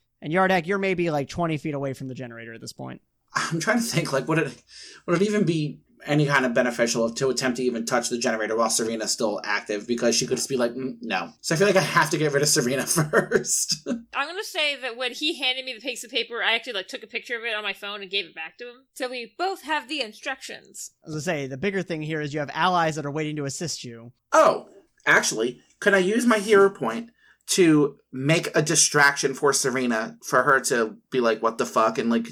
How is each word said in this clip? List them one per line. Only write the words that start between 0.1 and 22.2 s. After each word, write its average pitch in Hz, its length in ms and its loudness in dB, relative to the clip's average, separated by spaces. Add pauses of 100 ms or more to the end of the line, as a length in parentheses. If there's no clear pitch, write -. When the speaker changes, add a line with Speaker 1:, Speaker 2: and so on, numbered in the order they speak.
Speaker 1:
And 147 120 -6
Yardak, 185 340 4
you're 202 120 0
maybe, 180 300 0
like, 147 200 -2
twenty 165 280 -2
feet 147 180 -6
away 139 180 -4
from 131 160 -10
the 127 60 -10
generator 117 380 -14
at 113 80 -16
this 123 120 -14
point. 127 280 -14 (320)
Speaker 2:
I'm - 260 -2
trying 233 180 2
to 233 60 0
think, 147 280 -2
like, 135 160 0
would 156 120 2
it, 143 240 -6 (420)
would 170 160 2
it 202 60 4
even 208 180 2
be 156 340 -2 (260)
any 147 220 4
kind 139 180 4
of 123 80 0
beneficial 120 560 0
to 131 200 -2
attempt 123 280 -2
to 131 60 -4
even 117 220 -2
touch 117 240 0
the 127 80 -4
generator 110 380 -2
while 113 140 2
Serena's 113 420 -2
still 104 320 -2
active? 104 440 -4
Because 117 280 0
she 131 100 0
could 123 120 -2
just - 120 -4
be 135 80 -2
like, 120 160 0
"Mm, 131 280 -8
no." 92 300 -4 (100)
So - 120 -2
I 156 40 0
feel 196 100 4
like 190 80 4
I 190 60 6
have 156 300 2
to 165 60 0
get 151 140 2
rid 139 120 2
of 147 60 2
Serena 123 360 2
<laughs> - 20 -10
first. - 1000 0
Speaker 3:
I'm 262 400 -4
gonna 370 160 -8
say 302 360 -2
that 247 180 -8
when 247 140 -4
he 302 280 -4
handed 254 260 -2
me 262 80 -8
the 214 80 -14
piece 240 220 -8
of 233 80 -16
paper, 240 300 -4
I 202 140 2
actually, 233 180 -6
like, 190 140 -6
took 233 160 -12
a 220 40 -20
picture 233 300 -8
of 220 60 -10
it 233 120 -4
on 214 80 -6
my 202 100 -4
phone 202 280 -10
and 196 80 -14
gave 196 160 -4
it 156 100 -20
back 160 240 -14
to 240 100 -12
him. 254 240 -20
So 254 160 -6
we 247 280 -10
both 359 260 -4
have 294 260 -4
the 294 120 -6
instructions. - 920 -12 (140)
Speaker 1:
As 156 100 -10
I 156 40 -4
say, 147 280 -4
the 131 100 -8
bigger 190 260 -2
thing 165 180 -6
here 151 200 -4